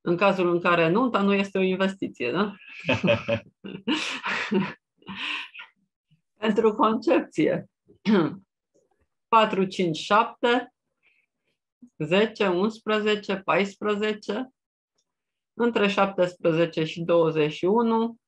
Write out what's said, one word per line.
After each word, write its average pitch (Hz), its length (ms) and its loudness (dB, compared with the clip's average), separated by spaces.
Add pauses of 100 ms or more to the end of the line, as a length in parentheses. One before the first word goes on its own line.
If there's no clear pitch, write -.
În 170 160 -2
cazul 185 360 2
în 170 80 0
care 170 280 2
nunta 220 340 0
nu 202 100 2
este 196 260 -2
o 190 40 0
investiție, 190 680 -2
da? 196 240 -2 (320)
<laughs> 117 480 0 (3000)
Pentru 220 340 2
concepție. 214 920 0 (360)
<clears throat> 190 400 2 (920)
Patru, 208 300 4
cinci, 175 320 -2
șapte, 240 760 0 (1200)
zece, 202 520 0
unsprezece, 208 880 -2
paisprezece, 208 1120 -4 (1040)
între 226 340 2
șaptesprezece 175 960 0
și 160 180 -8
douăzeci 160 500 2
și - 120 -8
unu 226 520 2 (100)